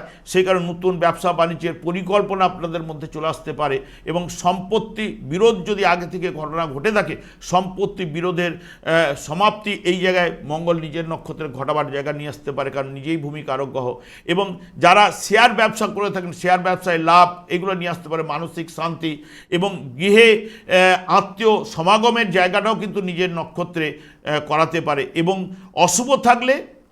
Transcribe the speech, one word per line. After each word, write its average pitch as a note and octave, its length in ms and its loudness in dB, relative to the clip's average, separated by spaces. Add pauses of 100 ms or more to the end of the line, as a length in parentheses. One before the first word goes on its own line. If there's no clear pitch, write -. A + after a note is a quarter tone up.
(260)
সেই F#3 180 2
কারণে F#3 240 0
নতুন F3+ 320 -2
ব্যবসা E3+ 340 2
বাণিজ্যের E3+ 400 0
পরিকল্পনা F#3 720 -2
আপনাদের E3+ 380 -6
মধ্যে D#3 240 -10
চলে D#3 200 -6
আসতে D#3 260 -6
পারে C3+ 260 -2 (260)
এবং F3 240 -4
সম্পত্তি G#3+ 760 -4
বিরোধ F#3 580 0
যদি G3 200 0
আগে F3 220 2
থেকে F3 240 -6
ঘটনা D#3 360 -6
ঘটে C#3+ 240 -4
থাকে, F3+ 240 -2 (260)
সম্পত্তি F#3 640 -2
বিরোধের, E3+ 460 -2
আহ, D#3 640 0
সমাপ্তি G3+ 560 -2
এই F#3 280 -2
জায়গায় F3+ 320 2 (120)
মঙ্গল E3 360 -2
নিজের D#3+ 300 -6
নক্ষত্রে D#3 400 -8
ঘটাবার C#3 420 -4
জায়গা C#3+ 240 -4
নিয়ে D3 140 -10
আসতে - 220 -10
পারে, C#3 180 -4
কারণ C3+ 180 -6
নিজেই C#3 300 -6
ভূমিকারক C#3+ 520 -6
গ্রহ। B2 240 -4 (320)
এবং F3+ 340 -2 (180)
যারা G3 340 6
শেয়ার A3+ 420 4
ব্যবসা A3 340 0
করে G3+ 220 -4
থাকেন, F3+ 220 -6
শেয়ার F3+ 280 2
ব্যবসায় F3+ 380 0
লাভ E3+ 500 4
এগুলো F3+ 260 -2
নিয়ে F3 160 -6
আসতে E3 200 -10
পারে, D#3+ 140 -4
মানসিক D#3+ 460 -8
শান্তি D#3 540 -6 (260)
এবং F3 480 -2
গৃহে, G#3+ 520 6 (180)
আহ, F#3 460 4
আত্মীয় G3 500 2
সমাগমের G#3+ 680 2
জায়গাটাও F#3+ 440 2
কিন্তু F#3 260 -6
নিজের F3+ 280 -2
নক্ষত্রে, E3 720 -6 (260)
আহ, D3+ 140 0
করাতে D#3 420 0
পারে। C#3+ 320 0
এবং F3+ 380 0 (220)
অশুভ A#3+ 480 2
থাকলে B3 460 2 (240)